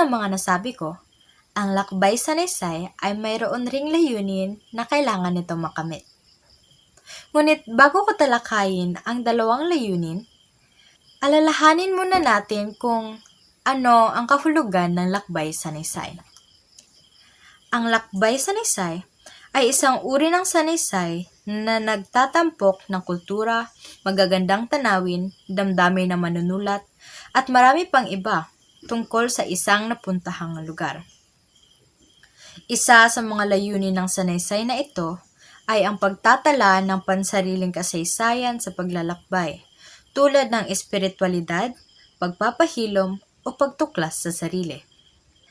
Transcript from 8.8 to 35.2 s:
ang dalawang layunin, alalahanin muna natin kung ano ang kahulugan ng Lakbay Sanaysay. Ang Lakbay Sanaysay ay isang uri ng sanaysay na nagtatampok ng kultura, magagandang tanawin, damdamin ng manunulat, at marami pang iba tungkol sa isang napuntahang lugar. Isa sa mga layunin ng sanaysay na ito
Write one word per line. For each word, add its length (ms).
ang 240
dalawang 400
layunin, 640
alalahanin 720
muna 320
natin 560
kung 400
ano 480
ang 160
kahulugan 640
ng 160
Lakbay 400
Sanaysay. 720
Ang 160
Lakbay 480
Sanaysay 640
ay 240
isang 320
uri 240
ng 160
sanaysay 800
na 320
nagtatampok 1040
ng 160
kultura, 720
magagandang 640
tanawin, 640
damdamin 640
ng 80
manunulat, 640
at 160
marami 400
pang 160
iba 400
tungkol 400
sa 160
isang 480
napuntahang 720
lugar. 400
Isa 400
sa 120
mga 280
layunin 440
ng 120
sanaysay 560
na 160
ito 400